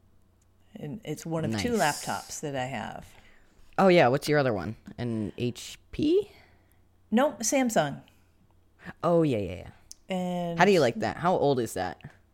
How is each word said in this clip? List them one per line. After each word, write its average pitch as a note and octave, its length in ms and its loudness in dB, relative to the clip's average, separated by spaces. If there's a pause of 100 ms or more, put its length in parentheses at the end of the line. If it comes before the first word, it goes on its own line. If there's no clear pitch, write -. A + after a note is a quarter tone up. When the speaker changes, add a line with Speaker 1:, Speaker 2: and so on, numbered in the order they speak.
(760)
Speaker 1:
And D3 300 -12
it's D3+ 200 -10
one D#3+ 200 -4
of A3 140 -2
two A#3+ 180 0
Speaker 2:
Nice. D#3 280 0
Speaker 1:
laptops - 360 -8
that C#3+ 160 -8
I B2+ 80 -4
have. A2+ 400 -10 (760)
Speaker 2:
Oh, F#3+ 100 6
yeah. E3+ 200 8
What's C3+ 200 0
your D3+ 100 4
other C3 140 2
one? G2+ 240 -4 (220)
An A2+ 400 -4
H - 400 -6 (140)
P? F4+ 380 0 (800)
Speaker 1:
Nope, C#4+ 300 2
Samsung. A3 600 0 (1000)
Speaker 2:
Oh, E3+ 200 4
yeah, C3+ 160 2
yeah, F#2 160 -6
yeah. - 600 -12
Speaker 1:
And F3+ 440 -4
Speaker 2:
How E3+ 60 6
do G3+ 60 6
you F#3 100 6
like A#2 200 2
that? A2 160 -4
How F3 180 0
old C#3+ 240 2
is A2+ 160 -4
that? F#2 260 -6 (340)